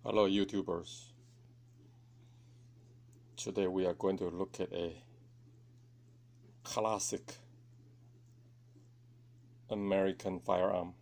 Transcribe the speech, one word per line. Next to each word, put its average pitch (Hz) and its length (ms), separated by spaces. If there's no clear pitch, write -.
Hello, 107 240
YouTubers. 95 840
Today 98 300
we 92 180
are 90 80
going 95 240
to 90 140
look 92 280
at - 140
a 85 220
classic - 720
American 98 720
firearm. 90 600